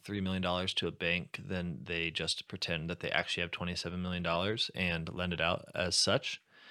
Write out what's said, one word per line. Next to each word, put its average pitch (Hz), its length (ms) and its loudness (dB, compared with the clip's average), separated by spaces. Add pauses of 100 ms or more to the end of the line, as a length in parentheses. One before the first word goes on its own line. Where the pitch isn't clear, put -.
three 101 180 -4
million 95 220 0
dollars 90 320 2
to - 140 0
a 82 40 -2
bank, 87 520 0
then 87 400 -2
they 85 260 -2
just - 380 -2
pretend 85 420 -2
that 87 80 -4
they - 120 -2
actually 87 320 2
have 85 100 -2
twenty-seven 87 500 -4
million 90 220 -2
dollars 87 500 2
and 85 380 0
lend 90 200 -2
it 80 80 0
out 85 320 2
as 90 220 0
such. - 460 4 (300)